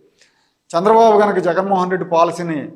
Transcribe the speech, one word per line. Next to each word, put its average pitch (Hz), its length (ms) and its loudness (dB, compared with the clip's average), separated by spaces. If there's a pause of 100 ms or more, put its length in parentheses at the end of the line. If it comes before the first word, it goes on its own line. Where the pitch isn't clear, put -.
(720)
చంద్రబాబు 214 500 4
కనుక 202 180 0
జగన్మోహన్ 180 520 -2
రెడ్డి 180 180 -4
పాలసీని 165 680 -2